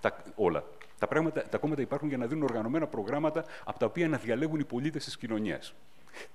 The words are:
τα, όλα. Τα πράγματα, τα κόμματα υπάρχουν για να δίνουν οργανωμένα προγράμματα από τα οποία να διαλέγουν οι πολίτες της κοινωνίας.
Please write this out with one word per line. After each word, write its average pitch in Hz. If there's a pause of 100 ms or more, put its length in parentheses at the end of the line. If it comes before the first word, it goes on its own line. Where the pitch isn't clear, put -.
τα, - (120)
όλα. 87 (380)
Τα 107
πράγματα, 156
τα -
κόμματα 147
υπάρχουν 143
για 135
να 123
δίνουν 151
οργανωμένα 131
προγράμματα 147 (180)
από -
τα 117
οποία 165
να 151
διαλέγουν 147
οι 139
πολίτες 139
της -
κοινωνίας. 107 (600)